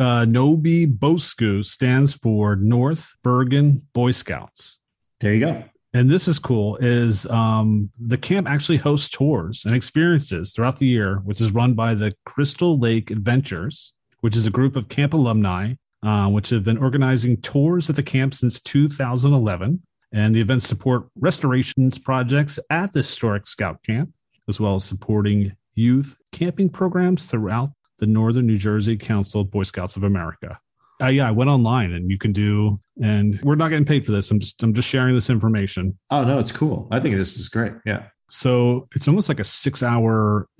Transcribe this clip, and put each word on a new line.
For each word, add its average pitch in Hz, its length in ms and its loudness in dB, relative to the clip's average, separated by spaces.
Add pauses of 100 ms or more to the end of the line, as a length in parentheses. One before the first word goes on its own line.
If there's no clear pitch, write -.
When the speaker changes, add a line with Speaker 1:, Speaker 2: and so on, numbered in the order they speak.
Speaker 1:
uh, 120 240 4
Nobi 151 680 4
Bosco 117 720 0
stands 131 540 2
for 104 400 0
North 120 680 0
Bergen 131 680 2
Boy 123 180 2
Scouts. - 680 -6 (400)
Speaker 2:
There 104 120 0
you 110 140 2
go. - 180 -6 (300)
Speaker 1:
And 123 160 4
this 180 160 2
is 165 140 0
cool, 107 380 -2
is, 120 480 2
um, 110 640 2 (120)
the 120 180 -2
camp 190 300 -2
actually 147 300 0
hosts 147 300 0
tours 117 560 -2
and 113 120 2
experiences 143 760 0
throughout 120 260 -2
the 139 80 2
year, 104 320 0
which 98 220 -6
is 110 120 2
run 120 220 2
by 113 200 0
the 104 200 -2 (100)
Crystal 147 560 0
Lake 113 320 0
Adventures, 110 840 -2 (280)
which 113 120 0
is 117 100 0
a 107 60 -2
group 131 240 0
of 120 140 -6
camp 147 260 -2
alumni, 110 600 0 (280)
uh, 104 260 2
which 104 220 0
have 113 140 0
been 113 120 0
organizing 127 640 0
tours 160 480 0
at 151 60 -2
the 143 80 -2
camp 135 320 -2
since 120 240 -2
two 147 300 0
thousand 135 460 0
eleven. 113 480 0 (300)
And 107 220 2
the 113 60 4
events 113 260 0
support - 480 -2
restorations 131 840 0
projects 139 640 -2 (120)
at 180 220 -2
the 147 80 0
historic 104 460 -2
Scout - 380 -6
Camp, 123 260 -4 (380)
as 101 100 -4
well 104 160 0
as 95 100 -2
supporting 104 720 -2 (220)
youth 127 440 0 (120)
camping 175 380 -2
programs 180 600 -2
throughout 113 380 -2 (300)
the 107 80 -2
Northern 113 400 2
New 110 100 2
Jersey 104 420 0
Council 104 420 -2
of 98 100 -2
Boy 101 120 -2
Scouts 90 340 -6
of 95 80 -2
America. 90 540 -4 (440)
Uh, 131 40 2
yeah, 135 200 2
I 113 40 0
went 120 180 2
online 120 440 2
and 90 180 -4
you 95 80 -2
can 107 120 -2
do, 104 480 0 (240)
and 104 400 0
we're 143 120 2
not 156 160 0
getting 151 160 2
paid 147 180 2
for 110 80 -2
this. 101 180 0
I'm 107 80 2
just, - 240 -4
I'm 113 120 2
just 120 120 0
sharing 127 280 2
this 117 160 0
information. 101 680 -2 (120)
Speaker 2:
Oh, 143 120 0
no, 131 160 2
it's 120 140 -2
cool. 123 380 -4
I 120 100 0
think 131 160 0
this 95 220 -2
is 85 100 -8
great. 113 240 -4 (140)
Yeah. 101 220 -4 (200)
Speaker 1:
So 123 680 0
it's - 140 -2
almost 185 220 2
like 147 100 -4
a 101 40 -4
six-hour, 113 1000 2 (140)